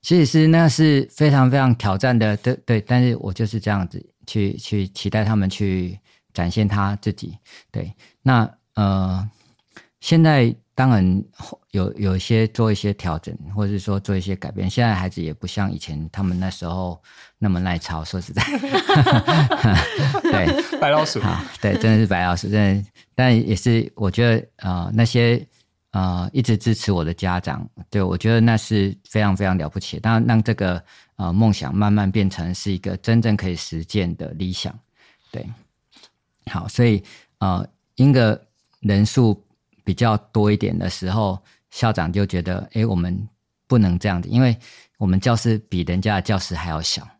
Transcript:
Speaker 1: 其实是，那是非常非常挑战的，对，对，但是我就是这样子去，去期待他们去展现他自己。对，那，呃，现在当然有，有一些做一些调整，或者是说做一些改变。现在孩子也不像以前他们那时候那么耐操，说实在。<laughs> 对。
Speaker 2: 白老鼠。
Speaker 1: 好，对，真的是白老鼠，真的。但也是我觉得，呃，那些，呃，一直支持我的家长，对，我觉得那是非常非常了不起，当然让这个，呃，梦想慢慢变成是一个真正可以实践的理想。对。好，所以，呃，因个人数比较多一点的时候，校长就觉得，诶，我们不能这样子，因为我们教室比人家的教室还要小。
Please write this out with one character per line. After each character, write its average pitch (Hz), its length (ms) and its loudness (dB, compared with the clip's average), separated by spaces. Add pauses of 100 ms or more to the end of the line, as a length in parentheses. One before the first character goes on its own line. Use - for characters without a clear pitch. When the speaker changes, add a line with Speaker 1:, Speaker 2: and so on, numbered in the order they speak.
Speaker 1:
其 175 160 2
实 160 80 6
是， 156 220 4
那 165 200 6
是 143 440 4
非 151 180 2
常 131 220 6
非 139 60 2
常 131 180 4
挑 101 220 -2
战 123 200 2
的， 107 200 2
对， 127 180 -2 (100)
对， 113 160 2
但 123 220 2
是 123 140 2
我 92 160 -8
就 113 120 -2
是 104 140 -4
这 107 100 -4
样 98 160 0
子 - 180 -14 (220)
去， 101 280 -2
去 101 340 -4
期 - 220 -8
待 107 160 0
他 110 100 0
们 98 140 2
去 92 500 -4 (340)
展 87 160 -2
现 107 160 0
他 101 300 0
自 101 160 -4
己。 - 260 -12 (320)
对， 101 240 -10 (300)
那， 123 260 2 (260)
呃， 95 540 -2 (680)
现 160 240 4
在 139 320 4 (180)
当 131 160 2
然 98 340 4 (480)
有， 95 240 -2
有 95 200 -2
一 92 40 -2
些 110 280 2
做 113 240 0
一 101 40 2
些 101 180 -4
调 82 260 -6
整， 82 180 -14 (160)
或 101 140 -2
者 104 60 -4
是 101 40 -4
说 98 220 -4
做 98 160 -4
一 90 60 -2
些 95 160 -6
改 73 140 -12
变。 95 180 -4
现 120 180 0
在 107 80 2
孩 92 140 -2
子 85 120 -10
也 80 120 -6
不 - 120 -12
像 98 240 -4
以 87 80 -8
前 80 340 -10
他 98 120 -6
们 90 160 -2
那 92 100 -4
时 87 160 -12
候 87 340 -8 (380)
那 104 120 -2
么 90 100 0
耐 90 180 -2
操， 80 260 -8
说 92 180 -8
实 - 100 -16
在。 - 100 -4
<laughs> 285 1800 0
对。 294 560 0
Speaker 2:
白 143 100 2
老 151 140 4
鼠。 156 160 -4
Speaker 1:
好， 87 240 -2 (180)
对， 101 160 0
真 110 140 2
的 110 60 6
是 110 100 4
白 90 180 0
老 87 100 0
鼠， - 140 -6
真 101 280 2
的。 101 120 -6 (240)
但 127 220 4
也 110 200 2
是 113 400 0
我 98 140 -2
觉 117 160 0
得， 113 220 2 (100)
呃， 90 360 -4
那 113 100 4
些， 120 420 2 (460)
呃， 92 400 -2
一 135 100 0
直 110 140 2
支 110 180 0
持 - 180 -2
我 87 120 0
的 82 100 -4
家 90 260 -2
长， 80 280 -8 (220)
对， 101 120 -2
我 92 160 0
觉 110 140 0
得 117 80 4
那 113 160 6
是 98 400 0 (140)
非 107 100 -2
常 101 160 2
非 98 80 -4
常 95 140 0
了 78 100 -4
不 85 120 -10
起， - 200 -12
当 113 140 0
然 113 120 2
让 113 160 4
这 110 120 0
个， 90 280 -2 (360)
呃， 87 160 -4
梦 107 180 4
想 73 240 -4
慢 104 160 2
慢 101 180 2
变 98 200 0
成 87 240 -6
是 101 180 -6
一 92 60 -4
个 95 200 -6
真 113 240 2
正 110 140 2
可 95 140 -4
以 87 60 -4
实 80 280 -10
践 87 320 -4
的 80 180 -12
理 90 200 -6
想。 - 200 -8 (580)
对。 - 140 -12 (1000)
好， - 220 -8
所 120 180 2
以， 104 180 2 (360)
呃， 92 280 -2 (280)
因 135 180 6
个 113 280 4 (380)
人 104 260 2
数 110 380 2 (400)
比 95 100 -2
较 113 220 2
多 104 360 0
一 104 40 4
点 92 220 -4
的 90 120 -4
时 92 220 -6
候， 98 260 -2 (340)
校 113 200 0
长 87 220 -2
就 101 120 2
觉 90 160 -4
得， 92 320 -6
诶， 110 120 0
我 101 100 -2
们 90 320 -4 (400)
不 123 100 2
能 90 220 4
这 - 80 -4
样 87 140 -2
子， 87 80 -10
因 120 120 2
为 120 160 2 (400)
我 107 80 -4
们 92 140 2
教 117 160 0
室 110 220 0 (120)
比 87 120 -2
人 87 200 -2
家 104 140 0
的 92 60 -2
教 101 180 -2
室 - 160 -8
还 82 140 -8
要 80 120 -6
小。 - 240 -6 (140)